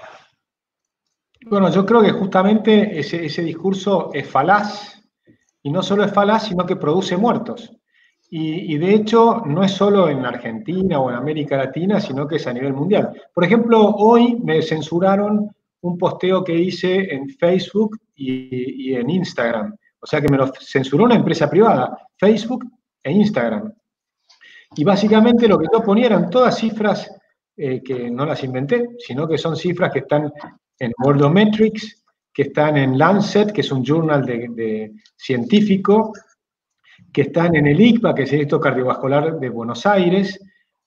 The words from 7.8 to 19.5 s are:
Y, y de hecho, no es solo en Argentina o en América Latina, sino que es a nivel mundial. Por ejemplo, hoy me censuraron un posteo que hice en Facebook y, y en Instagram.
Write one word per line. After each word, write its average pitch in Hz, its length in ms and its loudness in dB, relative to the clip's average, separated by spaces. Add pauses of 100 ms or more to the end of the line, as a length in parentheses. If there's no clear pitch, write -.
Y, 156 440 -6
y - 20 -2
de 185 160 2
hecho, 226 500 4
no 156 200 0
es 190 80 0
solo 196 360 2
en 131 160 -2
Argentina 135 760 -4
o 131 100 -2
en 120 60 -6
América 143 400 -4
Latina, 160 440 -2
sino 143 280 -6
que 160 80 -4
es 143 100 -6
a 123 60 -6
nivel 135 200 -6
mundial. 151 380 0 (240)
Por 175 80 0
ejemplo, 226 380 4
hoy 233 640 4
me 156 180 2
censuraron 196 880 0 (300)
un 175 180 -6
posteo 185 460 0
que 170 100 -4
hice 185 580 -2
en 139 160 -8
Facebook 196 680 -2 (160)
y, 131 760 -8
y 131 40 -2
en 120 160 -2
Instagram. 117 640 -4 (240)